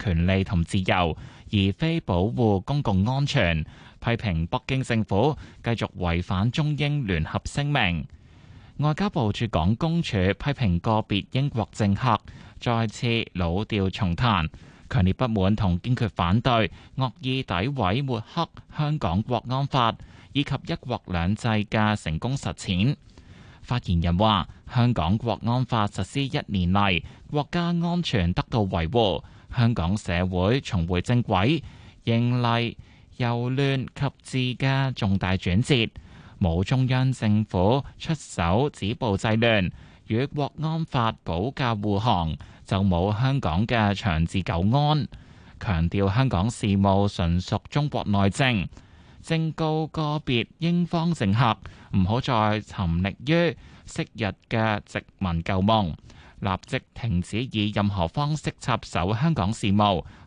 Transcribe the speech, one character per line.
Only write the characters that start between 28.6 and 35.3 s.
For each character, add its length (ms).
護， 340
香 200
港 240
社 300
會 340
重 260
回 140
正 200
軌， 400
迎 340
嚟 340
由 320
亂 440
及 600
治 100
嘅 280
重 240
大 180